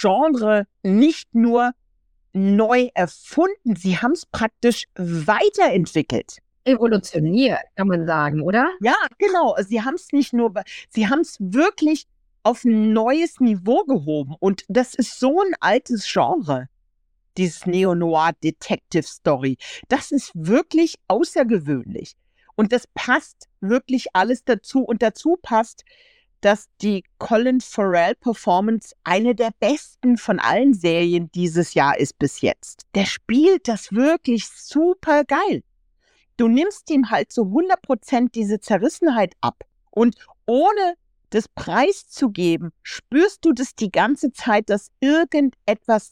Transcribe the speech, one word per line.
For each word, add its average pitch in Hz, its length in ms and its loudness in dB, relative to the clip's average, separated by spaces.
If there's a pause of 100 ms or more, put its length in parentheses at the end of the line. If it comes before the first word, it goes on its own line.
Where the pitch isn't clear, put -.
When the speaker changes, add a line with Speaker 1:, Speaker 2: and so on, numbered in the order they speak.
Speaker 1:
Genre 214 680 2 (160)
nicht 220 500 2
nur 240 380 2 (640)
neu 214 640 2
erfunden, 269 800 -2
sie 185 220 -2
haben's 285 280 -2
praktisch - 600 -2 (100)
weiterentwickelt. 180 1400 -2 (260)
Speaker 2:
Evolutioniert, 214 960 0 (160)
kann 190 100 -2
man 175 180 0
sagen, 151 360 -2
oder? 202 280 0 (120)
Speaker 1:
Ja, 240 160 0 (220)
genau. 359 420 0
Sie 208 220 -4
haben's 269 280 -8
nicht 277 220 0
nur 233 200 0
be-, 190 120 -8 (240)
sie 220 200 0
haben's 277 300 -2
wirklich 294 720 0 (340)
auf 240 220 -2
ein 220 280 4
neues 254 460 0
Niveau 226 460 2
gehoben. 151 560 -4
Und 202 260 -2
das 240 280 -2
ist - 260 -4
so 277 200 2
ein 392 200 0
altes 214 520 0
Genre, 143 540 -2 (720)
dieses 180 260 -4
Neo-Noir-Detective-Story. 165 1900 -2 (320)
Das - 220 -2
ist - 240 -4
wirklich 240 640 0 (120)
außergewöhnlich. 208 1080 -2 (420)
Und 214 160 2
das 240 200 -2
passt - 560 -4 (120)
wirklich 247 540 -2
alles 226 300 0
dazu. 254 360 -2
Und 233 200 -4
dazu 302 400 0
passt, - 440 -4 (560)
dass 202 260 2 (160)
die 202 220 -2 (140)
Colin 247 420 0
Farrell-Performance 202 1300 -2 (100)
eine 208 300 0
der 226 260 -2
besten 247 580 0
von - 220 -2
allen 226 340 2
Serien 170 580 0
dieses 175 400 0
Jahr 143 260 2
ist - 200 -2
bis - 220 -2
jetzt. - 420 -4 (120)
Der 196 120 0
spielt 311 640 2
das 220 240 -6
wirklich 254 560 0
super 311 760 0
geil. 302 380 -2 (760)
Du 226 120 2
nimmst 294 420 0
ihm 269 200 0
halt 220 200 -2
zu 208 200 -2
hundert 349 320 0
Prozent 247 520 -2
diese 214 260 -4
Zerrissenheit 226 800 0
ab. - 220 -6 (280)
Und 233 260 2 (300)
ohne 349 480 0 (340)
das 220 180 -2
preiszugeben, 180 1300 -2 (100)
spürst - 640 -2
du 330 80 4
das 247 240 -4
die 208 160 -4
ganze 240 400 0
Zeit, - 360 -2
dass - 220 -2 (100)
irgendetwas 277 1120 0